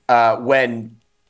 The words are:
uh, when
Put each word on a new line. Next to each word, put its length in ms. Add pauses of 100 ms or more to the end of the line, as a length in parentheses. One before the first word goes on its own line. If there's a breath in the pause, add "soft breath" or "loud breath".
uh, 300
when 580 (340)